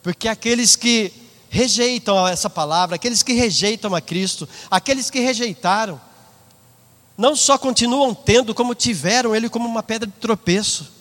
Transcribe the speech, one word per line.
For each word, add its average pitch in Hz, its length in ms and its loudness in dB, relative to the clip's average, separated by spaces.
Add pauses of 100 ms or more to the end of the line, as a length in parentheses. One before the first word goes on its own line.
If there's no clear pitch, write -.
porque 180 280 -6
aqueles 226 480 2
que 226 360 2 (380)
rejeitam 220 760 2
essa 180 220 -2
palavra, 165 480 0
aqueles 233 260 -2
que 254 100 0
rejeitam 208 600 0
a 165 60 -2
Cristo, 180 480 -6 (220)
aqueles 254 400 0
que 269 80 -4
rejeitaram, 214 840 -2 (1160)
não 262 200 2
só 277 220 4
continuam 247 560 0
tendo, 220 400 2
como 240 200 -2
tiveram 226 600 0
ele 226 140 -2
como 233 200 -4
uma 226 140 -4
pedra 220 240 -6
de 196 80 -12
tropeço. 202 880 -2